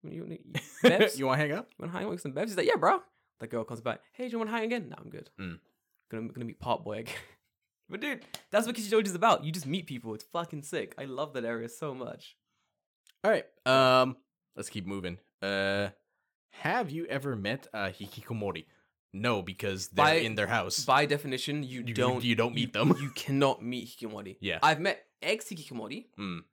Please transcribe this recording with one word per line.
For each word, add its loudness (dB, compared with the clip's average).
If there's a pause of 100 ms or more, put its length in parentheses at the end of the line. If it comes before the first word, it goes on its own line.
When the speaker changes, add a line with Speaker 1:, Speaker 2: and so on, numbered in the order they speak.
Speaker 1:
You, -10
you, -10 (140)
Speaker 2:
<laughs> -6
Speaker 1:
bevs? 6
Speaker 2:
You -2
wanna 2
hang 2
out? -4
Speaker 1:
You -20
wanna -8
hang -4
out -4
with -6
some -6
bevs?" -2
He's -4
like, 4
"Yeah, 6
bro." 4 (380)
The -10
girl -4
comes -8
back, -4 (120)
"Hey, -8
do -8
you -4
wanna -4
hang -2
again?" -4
"No, -14
I'm -16
good." -16 (100)
Speaker 2:
Mm. -8 (500)
Speaker 1:
Gonna, -8
gonna -8
meet -12
Part 0
Boy -6
again. -10
<laughs> -16 (640)
But -6
dude, -6 (260)
that's 4
what -4
Kichijoji 2
is -2
about. 4
You -4
just -8
meet -4
people. -8
It's -10
fucking -8
sick. -6
I -10
love -6
that -4
area -4
so -8
much. -12 (880)
Speaker 2:
All 4
right. 2 (200)
Um, 6 (400)
let's -8
keep -8
moving. -6 (220)
Uh, 0 (600)
have -2
you -6
ever -4
met -4
a -2
hikikomori? -6 (480)
No, 0
because -4
they're 4
Speaker 1:
By, 8
Speaker 2:
in 0
their 2
house. 0
Speaker 1:
by 6
definition, -2
you -8
Speaker 2:
You, -4
Speaker 1:
don't, 4
Speaker 2:
you 4
don't 2
meet -2
Speaker 1:
you, 2
Speaker 2:
them. 8
Speaker 1:
you -6
cannot 2
meet -6
hikikomori. -10
Speaker 2:
Yeah. -2
Speaker 1:
I've 6
met -2 (160)
ex-hikikomori, -6 (120)
Speaker 2:
Mm. -6 (140)